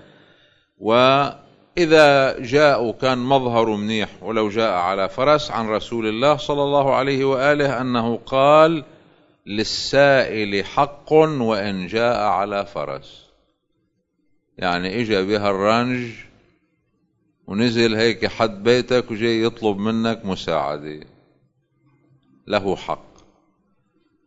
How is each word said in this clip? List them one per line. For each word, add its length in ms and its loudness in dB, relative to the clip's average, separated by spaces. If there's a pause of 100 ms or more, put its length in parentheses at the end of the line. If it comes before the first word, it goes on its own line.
(760)
وإذا 1600 2
جاء 440 2
وكان 340 -2
مظهره 580 0
منيح 480 -6
ولو 260 -2
جاء 240 -2
على 360 -2
فرس، 420 0
عن 160 -4
رسول 400 -4
الله 300 0
صلى 260 -4
الله 300 0
عليه 320 0
وآله 560 0
أنه 340 -2 (100)
قال: 580 4 (600)
"للسائل 1200 0
حق 480 -4
وإن 760 2
جاء 360 0
على 420 -2
فرس". 640 -12 (1300)
يعني 440 -2
إجا 220 0
بها 260 0
الرنج 600 0 (1400)
ونزل 480 0
هيك 300 0
حد 380 -4
بيتك 480 0
وجاي 320 -2
يطلب 340 -2
منك 480 -2
مساعدة، 720 -6 (1500)
له 280 -2
حق، 320 -10 (1200)